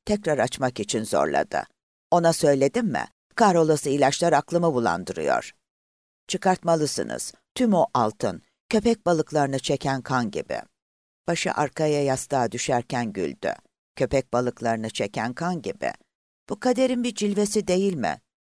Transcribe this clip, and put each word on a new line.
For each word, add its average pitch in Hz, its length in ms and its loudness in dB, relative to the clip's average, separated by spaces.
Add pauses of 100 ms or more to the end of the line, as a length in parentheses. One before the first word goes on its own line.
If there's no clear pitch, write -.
tekrar 208 320 -2
açmak 123 420 -2
için 110 240 -4
zorladı. 73 600 0 (480)
"Ona 170 220 4
söyledim 143 540 2
mi? 107 180 -4 (300)
Kahrolası 165 540 4
ilaçlar 143 440 2
aklımı 165 400 2
bulandırıyor." 85 800 -2 (760)
"Çıkartmalısınız. 156 1080 -2 (220)
Tüm 233 180 2
o 170 200 4
altın, 107 480 0 (280)
köpek 226 360 2
balıklarını 151 540 2
çeken 135 420 -2
kan 123 300 -2
gibi." 64 300 -6 (640)
Başı 170 240 -2
arkaya 147 520 0
yastığa 131 480 0
düşerken 120 640 -4
güldü. 80 400 -4 (420)
"Köpek 135 380 -2
balıklarını 117 560 -2
çeken 113 440 -4
kan 170 280 -6
gibi. - 300 -6 (580)
Bu 208 100 -8
kaderin 254 440 2
bir - 120 -2
cilvesi 208 520 0
değil 185 260 2
mi? 90 280 -4 (240)